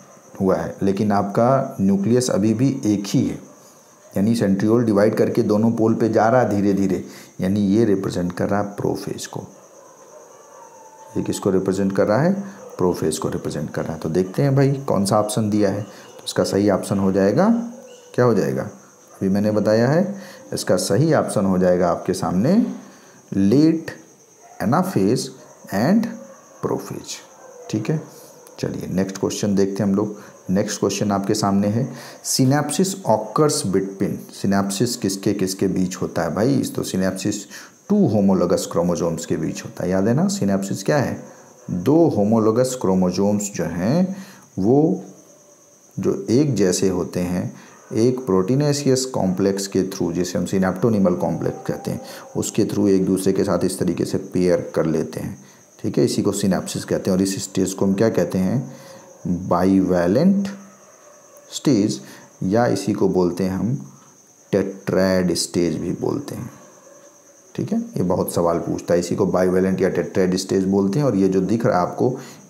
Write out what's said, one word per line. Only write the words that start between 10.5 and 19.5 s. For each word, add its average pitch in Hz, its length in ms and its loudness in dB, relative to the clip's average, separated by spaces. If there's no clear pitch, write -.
ये 95 60 -2
किसको 92 260 -2
रिप्रेजेंट 95 460 0
कर 98 120 2
रहा 107 140 2
है? 175 120 2
प्रोफेज 87 400 0
को 85 120 -6
रिप्रेजेंट 80 420 -6
कर 78 120 -6
रहा 78 100 -6
है। 80 60 -10
तो - 100 -6
देखते 92 320 0
हैं 139 140 2
भाई 139 320 2
कौन 101 180 0
सा 107 140 2
ऑप्शन 104 300 -2
दिया 104 200 2
है, 101 120 -4
तो - 440 -18
इसका - 180 -2
सही 98 260 2
ऑप्शन 98 300 0
हो 98 120 2
जाएगा, 123 600 2
क्या 123 100 4
हो 117 80 4
जाएगा, 71 280 0
अभी - 680 -8
मैंने 101 220 2